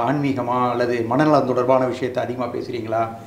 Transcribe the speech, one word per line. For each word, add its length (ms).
ஆன்மீகமா, 600
அல்லது 380
மனநலம் 380
தொடர்பான 400
விஷயத்தை 380
அதிகமா 220
பேசுறீங்களா? 600